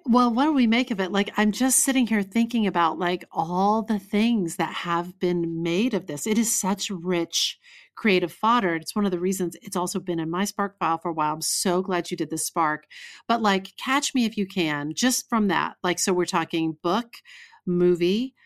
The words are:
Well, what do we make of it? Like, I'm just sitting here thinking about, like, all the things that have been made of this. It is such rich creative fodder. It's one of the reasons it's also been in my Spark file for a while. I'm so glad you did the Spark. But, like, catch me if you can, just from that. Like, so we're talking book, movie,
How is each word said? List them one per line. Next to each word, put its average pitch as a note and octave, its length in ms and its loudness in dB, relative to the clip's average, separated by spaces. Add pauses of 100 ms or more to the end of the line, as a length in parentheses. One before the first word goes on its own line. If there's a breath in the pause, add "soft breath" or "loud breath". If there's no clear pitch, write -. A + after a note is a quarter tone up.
Well, B3 280 4
what B3+ 120 2
do D#4 80 2
we B3+ 140 4
make A#3+ 220 2
of G3 120 -2
it? F#3 100 -4
Like, G3+ 240 0
I'm G#3+ 160 2
just B3+ 320 2
sitting B3+ 240 2
here G#3 160 0
thinking A#3 420 0
about, E3+ 320 2
like, F3+ 320 -2
all F#3+ 540 0
the G#3+ 160 -2
things G#3 560 0
that D#3+ 180 -2
have F3 460 -4
been E3+ 420 0
made F3+ 320 0
of F#3 140 -2
this. D3 180 -8
It G#3+ 120 2
is A3+ 200 2
such G3 320 -2
rich F3 680 -2 (380 loud breath)
creative F3+ 340 2
fodder. A3 440 2
It's D#3+ 200 -8
one G#3 80 0
of G3 80 0
the F3 80 -2
reasons F3+ 420 -2
it's - 140 -10
also F3+ 240 -2
been E3+ 180 -4
in D#3+ 120 -4
my F3+ 160 -2
Spark G3+ 340 -4
file E3 180 0
for F3 120 -6
a E3 40 -4
while. D3+ 200 0
I'm D#3+ 80 -8
so F3+ 400 0
glad F#3 280 -2
you F3+ 60 -8
did D#3+ 140 -4
the D#3+ 80 -6
Spark. D#3 480 -2 (420 loud breath)
But, A#3 140 0
like, G3 340 0
catch C#4 400 -2
me B3 80 2
if A3+ 140 -2
you G3 100 0
can, D3+ 460 -2
just - 340 0
from G#3+ 220 2
that. D3+ 340 2
Like, F3 160 0
so F#3+ 140 2
we're F3+ 100 2
talking E3 580 -2
book, G#3+ 340 0 (500 loud breath)
movie, F3+ 680 2 (120 soft breath)